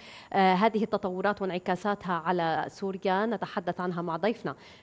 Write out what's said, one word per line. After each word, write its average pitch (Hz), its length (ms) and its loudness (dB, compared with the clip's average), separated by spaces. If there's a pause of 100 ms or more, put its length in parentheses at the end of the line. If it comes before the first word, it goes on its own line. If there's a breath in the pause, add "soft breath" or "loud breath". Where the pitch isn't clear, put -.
(340 loud breath)
آه، 190 200 6
هذه 208 300 4
التطورات 196 580 -2
وانعكاساتها 190 720 -2
على 165 560 0
سوريا 190 560 0
نتحدث 185 560 -4
عنها 180 200 -2
مع 170 160 -2
ضيفنا 180 380 -2 (280 loud breath)